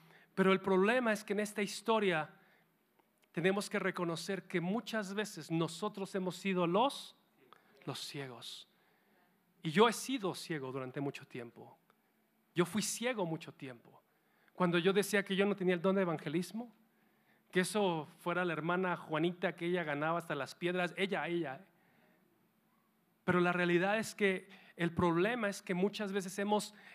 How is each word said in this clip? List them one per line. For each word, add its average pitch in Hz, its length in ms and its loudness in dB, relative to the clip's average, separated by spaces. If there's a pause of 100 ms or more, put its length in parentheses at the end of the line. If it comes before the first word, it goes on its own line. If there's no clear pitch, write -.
(340)
Pero 190 180 4
el 190 100 4
problema 214 520 4
es 208 100 -4
que 208 100 -4
en 202 80 0
esta 208 200 -4
historia 196 680 0 (1000)
tenemos 190 380 0
que 214 80 -2
reconocer 180 680 -2
que 180 120 0
muchas 202 540 -4
veces 202 380 -6
nosotros 185 640 -2
hemos 180 220 -4
sido 180 300 0
los, 220 480 2 (720)
los 139 140 -6
ciegos. 131 680 -12 (920)
Y 165 100 -4
yo 208 160 6
he 214 60 2
sido 202 400 -4
ciego 131 380 -8
durante 131 300 -6
mucho 139 260 -8
tiempo. 120 500 -16 (800)
Yo 170 100 4
fui 196 160 -2
ciego 226 440 -2
mucho 160 280 -6
tiempo. 123 480 -16 (520)
Cuando 175 240 2
yo 175 160 4
decía 202 300 2
que 196 120 -2
yo 196 100 4
no 202 100 2
tenía 185 180 2
el 170 80 -2
don 190 140 4
de 196 60 4
evangelismo, 180 720 -2 (800)
que 185 100 2
eso 180 460 0 (120)
fuera 175 260 0
la 170 80 0
hermana 175 420 0
Juanita, 170 600 0
que 170 100 -8
ella 175 180 0
ganaba 156 360 0
hasta 165 160 -6
las 135 200 -6
piedras, 175 400 -2
ella, 180 320 -2
ella. 156 380 -4 (1600)
Pero 180 160 4
la 175 100 4
realidad 175 460 2
es 220 180 -4
que 190 340 0 (280)
el 170 160 0
problema 180 540 2
es 202 140 -4
que 196 120 -4
muchas 202 380 0
veces 190 280 -4
hemos, 208 340 0 (220)